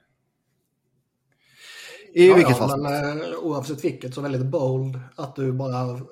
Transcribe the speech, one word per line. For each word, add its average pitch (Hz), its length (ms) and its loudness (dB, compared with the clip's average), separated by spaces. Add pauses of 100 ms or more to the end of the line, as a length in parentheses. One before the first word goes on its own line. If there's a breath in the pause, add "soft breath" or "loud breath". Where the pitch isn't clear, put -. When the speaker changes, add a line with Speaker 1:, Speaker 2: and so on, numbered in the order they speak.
(2250 loud breath)
Speaker 1:
I 175 140 10
Speaker 2:
Ja, 190 60 10
Speaker 1:
vilket 143 240 6
Speaker 2:
ja, - 100 0
Speaker 1:
fall. 139 140 -2
Speaker 2:
men, 147 400 -4
eh, 170 160 -8
oavsett 147 460 -6
vilket, 131 300 -6
så 143 60 -10
väldigt 135 260 -4
bold 131 540 -4 (160)
att 139 200 -12
du 135 160 -4
bara 127 480 -6 (120)